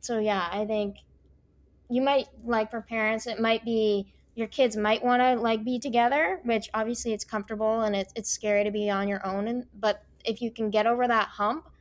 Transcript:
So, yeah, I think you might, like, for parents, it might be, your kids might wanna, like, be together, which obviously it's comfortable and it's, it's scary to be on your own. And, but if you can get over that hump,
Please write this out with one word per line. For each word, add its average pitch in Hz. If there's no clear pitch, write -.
So, 233
yeah, 196
I 208
think 208
you 247
might, 277
like, 226
for 226
parents, 220
it 226
might 226
be, 214
your 226
kids 240
might 214
wanna, 247
like, 226
be 247
together, 277
which 226
obviously 226
it's 214
comfortable 220
and 208
it's, 196
it's 208
scary 208
to 208
be 208
on 196
your 202
own. 196
And, 247
but 208
if 220
you 233
can 220
get 214
over 240
that 220
hump, 220